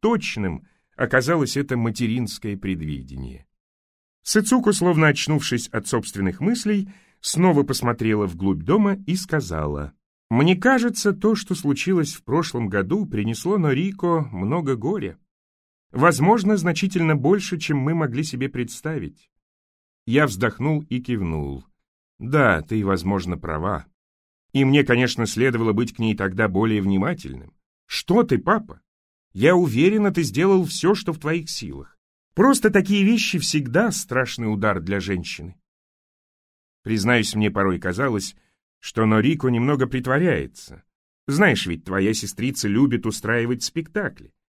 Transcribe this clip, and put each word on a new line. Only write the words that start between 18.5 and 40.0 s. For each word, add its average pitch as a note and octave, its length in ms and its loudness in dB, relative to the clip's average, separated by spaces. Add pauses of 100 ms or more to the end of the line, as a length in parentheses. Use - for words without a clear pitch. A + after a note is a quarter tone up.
Я C3+ 200 4
вздохнул B2 580 0
и B2+ 160 -6
кивнул. D#2+ 680 -4 (540)
"Да, A#2 420 2
ты, G#2 240 -2
возможно, F#2 520 -2
права. E2 480 -6 (680)
И C3+ 120 4
мне, C#3 180 6
конечно, A#2+ 420 2
следовало A2+ 480 0
быть A2+ 200 -2
к - 60 -10
ней A2 160 0
тогда G2 320 -2
более G#2 340 0
внимательным". F#2+ 720 -2 (340)
"Что - 360 2
ты, C3+ 140 2
папа? - 440 -2 (520)
Я C#3 220 4
уверена, F3+ 580 4
ты F3 100 0
сделал F3+ 420 2
всё, G3 300 0
что G3+ 160 -6
в D#3 80 -8
твоих D#3+ 300 -4
силах. C#2 480 -12 (360)
Просто A#3 360 4
такие G3 340 4
вещи G3+ 340 2
всегда D3+ 540 0
страшный A#2+ 600 -4
удар G2+ 280 0
для F#2+ 200 -4
женщины". F2 560 -6 (1300)
Признаюсь, A2 520 0
мне G#2+ 160 0
порой G2 280 0
казалось, G2 560 -4 (440)
что - 260 -2
Норико B2 440 2
немного B2+ 380 0
притворяется. B2+ 960 -2 (440)